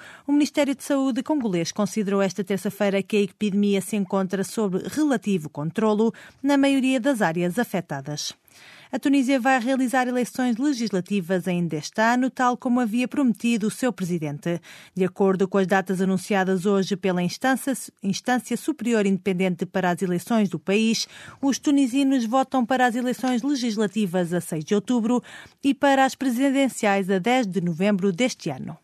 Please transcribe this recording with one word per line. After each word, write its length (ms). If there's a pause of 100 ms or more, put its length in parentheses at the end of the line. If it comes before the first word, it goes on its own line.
(260)
o 60
Ministério 420
de 100
Saúde 380
congolês 500
considerou 480
esta 240
terça-feira 600
que 140
a 40
epidemia 580
se 160
encontra 480
sob 440
relativo 640
controlo 600 (300)
na 160
maioria 420
das 220
áreas 380
afetadas. 760 (560)
A 80
Tunísia 400
vai 220
realizar 480
eleições 480
legislativas 920
ainda 300
este 240
ano, 300
tal 260
como 240
havia 260
prometido 640
o 20
seu 220
presidente. 680 (340)
De 80
acordo 420
com 120
as 100
datas 340
anunciadas 640
hoje 300
pela 260
instância, 520 (280)
Instância 540
Superior 500
Independente 600
para 240
as 120
Eleições 460
do 100
país, 480 (360)
os 180
tunisinos 640
votam 420
para 200
as 100
eleições 480
legislativas 880
a 60
seis 240
de 100
outubro 480 (400)
e 120
para 320
as 100
presidenciais 920
a 100
dez 260
de 140
novembro 540
deste 360
ano. 340